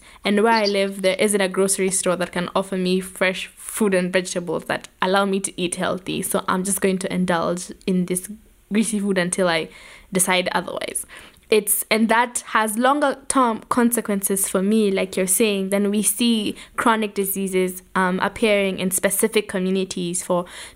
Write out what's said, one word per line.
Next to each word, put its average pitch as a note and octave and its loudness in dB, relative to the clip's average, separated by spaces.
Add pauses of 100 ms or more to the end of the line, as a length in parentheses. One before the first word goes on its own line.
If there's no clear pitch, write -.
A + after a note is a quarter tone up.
(240)
and G3+ 2
where A3+ 4
I A3 2
live, G3 0
there F#3+ 2
isn't G3+ 2
a F#3+ 2
grocery F#3+ 0
store F#3 0
that F3 -4
can F3+ -4
offer F#3+ -2
me F#3 0
fresh F#3 -4
food - -2
and F3+ 2
vegetables F3 -2
that - -4 (140)
allow G3 2
me G3 0
to - -8
eat F3+ -2
healthy. F#3 -4
So - -2
I'm F#3 0
just G3 -2
going F#3+ 0
to - -6
indulge F3 -2 (140)
in F#3 2
this F3+ -4 (420)
greasy G#3 0
food G3 0
until F3+ 0
I D#3+ 0 (440)
decide F#3 2
otherwise. - -4 (440)
It's, G#3+ 2
and A3 4
that A#3+ 2
has A3 0
longer C4+ 2 (100)
term A#3+ 2
consequences G#3 0
for F#3+ 0
me, G#3 2
like F#3+ -2
you're F#3+ 0
saying, G3 0
than G3+ 2
we G#3 0
see A3+ 0 (220)
chronic A3 2
diseases, F#3+ -2 (120)
um, F#3 2
appearing G3+ 2
in F#3 0
specific G#3+ 0
communities F#3 -2
for, F3 0 (300)